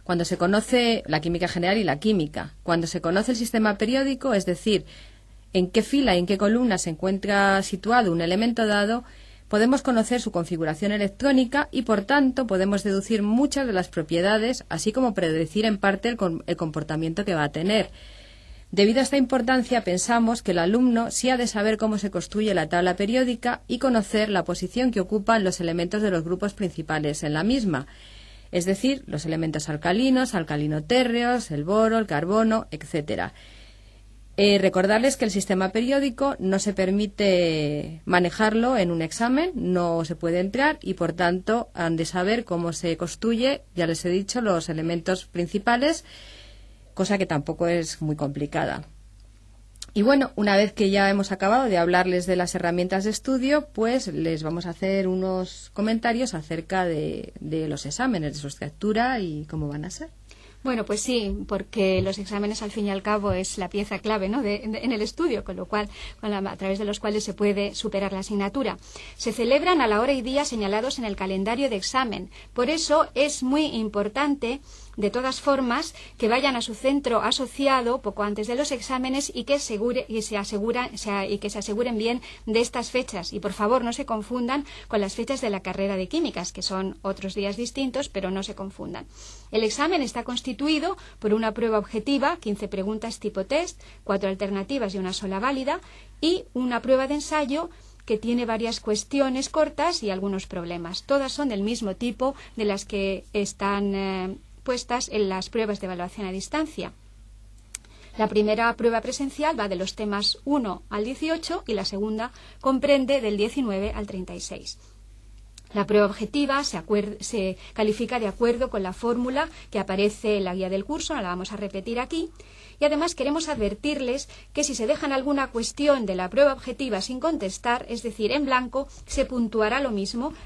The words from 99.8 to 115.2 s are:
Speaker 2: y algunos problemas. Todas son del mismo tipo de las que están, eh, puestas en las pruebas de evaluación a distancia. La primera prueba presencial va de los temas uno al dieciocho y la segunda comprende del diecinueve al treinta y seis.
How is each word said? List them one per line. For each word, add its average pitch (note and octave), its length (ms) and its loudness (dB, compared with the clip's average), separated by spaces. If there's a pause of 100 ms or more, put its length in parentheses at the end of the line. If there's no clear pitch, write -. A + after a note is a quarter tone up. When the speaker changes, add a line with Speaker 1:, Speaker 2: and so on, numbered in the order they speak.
Speaker 2:
y G#3 60 -2
algunos F#3+ 380 -4
problemas. E3+ 560 -8
Todas C#4 300 0
son C#4+ 180 -2
del G3 120 -2
mismo G#3+ 340 -2
tipo B3 380 -2 (220)
de A3 80 -2
las G3+ 220 -2
que G3 380 -4 (100)
están, G3+ 600 -2
eh, F#3+ 420 -4 (260)
puestas B3 480 -4
en G#3 180 0
las F#3 220 -4
pruebas G#3 300 -2
de G3+ 60 -6
evaluación F#3 400 -8
a F#3 60 -6
distancia. D4 600 -4 (1300)
La A3 80 2
primera G#3+ 480 2
prueba A3+ 260 2
presencial C#4 600 -2
va G3+ 80 -2
de F#3+ 80 -4
los F#3+ 180 -4
temas G#3 500 -2
uno A#3+ 440 0
al G#3 160 -2
dieciocho D#4+ 640 -4
y A#3 80 -2
la F#3+ 100 -2
segunda G#3 480 -4 (280)
comprende C4+ 600 2
del G#3 160 0
diecinueve G#3+ 580 -2
al G#3+ 140 -6
treinta F#3 260 -10
y F3+ 60 -12
seis. - 380 -12 (920)